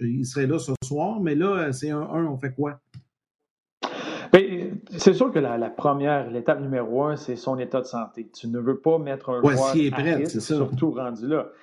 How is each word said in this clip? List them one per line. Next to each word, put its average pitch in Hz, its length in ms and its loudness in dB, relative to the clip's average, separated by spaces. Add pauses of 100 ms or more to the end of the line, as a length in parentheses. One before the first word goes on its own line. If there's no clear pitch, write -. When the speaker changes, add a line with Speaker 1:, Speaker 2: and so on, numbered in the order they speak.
Speaker 1:
il 123 260 0
serait 139 200 0
là 156 120 2
ce 139 140 -4 (120)
soir, 180 360 -2
mais 160 140 2
là, 170 380 2
c'est 147 180 -4
un 147 120 -2
un, 156 240 -2
on 143 100 -4
fait 131 160 -6
quoi ? 143 280 -4 (1500)
Speaker 2:
Ben, 185 460 6 (180)
c'est 190 180 6
sûr 233 180 2
que 165 80 2
la, 120 180 0
la 117 120 -2
première, 143 600 0
l'étape 123 300 0
numéro 127 420 -2
un, 151 140 0
c'est 131 180 -8
son 131 240 -4
état 127 220 -2
de 123 60 -6
santé. 113 460 -10
Tu - 140 -14
ne 117 140 -4
veux 131 180 0
pas 160 200 4
mettre 139 320 -6
un 123 100 -2
Speaker 1:
Ouais, 139 160 6
Speaker 2:
joueur 135 140 4
Speaker 1:
s'il 151 160 4
est 135 60 0
Speaker 2:
à 131 40 -2
Speaker 1:
prêt, 151 180 2
Speaker 2:
risque, 147 180 0
Speaker 1:
c'est 110 80 -4
ça. 156 140 -2
Speaker 2:
surtout 135 380 0
rendu 120 340 -6
là. 147 220 0 (140)